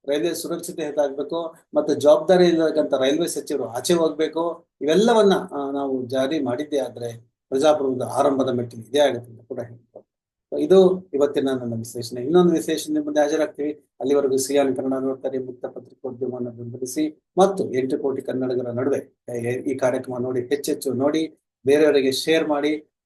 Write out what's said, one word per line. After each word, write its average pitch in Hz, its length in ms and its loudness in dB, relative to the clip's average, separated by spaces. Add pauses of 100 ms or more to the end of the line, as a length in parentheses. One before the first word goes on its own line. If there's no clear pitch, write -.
ರೈಲ್ವೆ 160 280 -2
ಸುರಕ್ಷತೆ 165 480 -8
ಹೆಚ್ಚಾಗ್ಬೇಕು 147 720 -4 (200)
ಮತ್ತು 151 180 2
ಜವಾಬ್ದಾರಿ 156 540 6
ಇಲ್ಲತಕ್ಕಂಥ 156 460 2
ರೈಲ್ವೆ 139 340 0
ಸಚಿವರು 139 380 -6
ಆಚೆ 117 280 -2
ಹೋಗ್ಬೇಕು. 160 760 -2 (140)
ಇವೆಲ್ಲವನ್ನ, 202 520 4
ಆ, 143 380 -4
ನಾವು 135 340 -4
ಜಾರಿ 135 340 -2
ಮಾಡಿದ್ದೇ 143 380 -4
ಆದ್ರೆ 120 400 -6 (320)
ಪ್ರಜಾಪ್ರಭುತ್ವದ 135 600 2
ಆರಂಭದ 131 380 2
ಮೆಟ್ಟಿಲು 120 320 -4
ಇದೇ 139 180 -2
ಆಗುತ್ತೆ 123 320 0
ಅಂತ - 100 -20
ಕೂಡ 123 180 -12
ಹೇಳ್ತಾರೆ. - 540 -18 (460)
ಇದು 180 540 4
ಇವತ್ತಿನ 139 360 2
ನನ್ನ 123 240 -4
ವಿಶ್ಲೇಷಣೆ. 117 480 -8
ಇನ್ನೊಂದು 170 320 4
ವಿಶ್ಲೇಷಣೆ 151 460 -2
ಮುಂದೆ 147 200 -2
ಹಾಜರಾಗ್ತೀವಿ. 147 680 -2 (140)
ಅಲ್ಲಿವರೆಗೂ 135 380 2
ಸಿಯಾನ್ 135 380 2
ಕನ್ನಡ 131 240 -2
ನೋಡ್ತಾರೆ, 131 380 -4
ಮುಕ್ತ 127 280 -10
ಪತ್ರಿಕೋದ್ಯಮವನ್ನು 123 880 -10
ಬೆಂಬಲಿಸಿ 123 840 -8
ಮತ್ತು 185 360 0
ಎಂಟು 131 260 -2
ಕೋಟಿ 135 220 -4
ಕನ್ನಡಿಗರ 127 480 -4
ನಡುವೆ, 131 600 -4
ಏ, 120 220 -4
ಈ 127 260 -4
ಕಾರ್ಯಕ್ರಮ 127 400 -2
ನೋಡಿ, 123 240 -4
ಹೆಚ್ಚೆಚ್ಚು 139 520 -4
ನೋಡಿ, 151 440 -2 (280)
ಬೇರೆಯವರಿಗೆ 139 460 4
ಶೇರ್ 160 360 0
ಮಾಡಿ. 151 580 -4